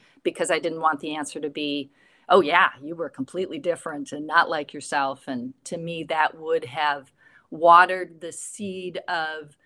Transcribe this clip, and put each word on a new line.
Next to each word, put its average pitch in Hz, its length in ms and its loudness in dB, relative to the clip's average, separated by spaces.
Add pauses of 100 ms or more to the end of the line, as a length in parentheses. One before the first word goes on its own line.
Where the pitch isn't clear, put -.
(220)
because 170 300 -2
I 156 80 2
didn't 160 220 -4
want 156 180 2
the 156 160 -8
answer 151 240 -8
to 151 100 -6
be, 143 400 -6 (400)
"Oh 185 120 8
yeah, 165 300 4 (100)
you 156 120 -12
were 165 140 -8
completely 160 500 -8
different 156 540 -6
and 147 160 -8
not 160 220 4
like 151 240 -4
yourself." 139 560 -4
And 127 240 -8 (100)
to 175 140 -10
me, 165 260 -8
that 156 340 0
would 160 280 -2
have 143 480 -4 (360)
watered 170 720 6
the 160 140 -12
seed 185 640 -10 (100)
of, 156 480 -6 (100)